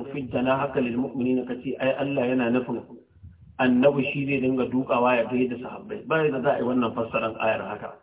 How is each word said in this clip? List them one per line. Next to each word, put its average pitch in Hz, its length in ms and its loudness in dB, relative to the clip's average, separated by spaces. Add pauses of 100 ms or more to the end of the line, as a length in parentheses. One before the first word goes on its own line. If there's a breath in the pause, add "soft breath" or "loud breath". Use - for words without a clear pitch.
واخفض 135 240 -8
جناحك 135 480 0
للمؤمنين," 123 680 0
ka 127 120 -6
ce, 135 240 -6
"Ai, 131 160 2
Allah 139 240 0
yana 123 320 2
nufin 123 260 -2 (760)
annabi 131 520 6
shi 143 160 -2
zai 139 160 0
dinga 127 240 0
dukawa 123 480 2
ya 117 160 2
gaida 123 320 0
sahabbai." 107 480 -10
Ba 156 160 2
yadda 131 160 0
za 120 120 2
a - 40 -4
yi 127 80 0
wannan 123 240 2
fassaran 113 480 -2
ayar 113 240 0
haka. 104 400 -8